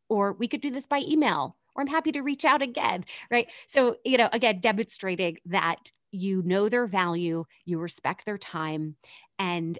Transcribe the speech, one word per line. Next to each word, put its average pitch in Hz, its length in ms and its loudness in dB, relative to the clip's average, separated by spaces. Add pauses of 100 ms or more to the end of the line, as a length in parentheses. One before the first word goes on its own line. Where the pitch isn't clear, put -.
or, 202 260 2
"We 233 140 -4
could - 140 -4
do 285 80 -4
this 262 160 -8
by 285 140 0
email," 240 580 0 (160)
or, - 80 -6
"I'm 285 60 -2
happy 311 240 -2
to 294 100 -4
reach 277 240 -2
out 277 160 6
again," 240 440 -2 (260)
right? 240 160 2 (180)
So, 247 400 2
you 254 140 4
know, 226 120 6
again, 220 280 2
demonstrating 190 880 -2
that 170 460 -2 (200)
you 190 320 -2
know 196 260 2
their 240 160 2
value, 175 600 0 (200)
you 170 140 -2
respect 170 460 -6
their 208 120 -4
time, 156 600 -4 (420)
and, 170 400 -2